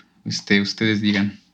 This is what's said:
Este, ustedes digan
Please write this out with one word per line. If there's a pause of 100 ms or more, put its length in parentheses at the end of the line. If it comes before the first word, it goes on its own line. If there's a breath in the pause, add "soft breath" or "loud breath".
(240)
Este,
ustedes
digan (120)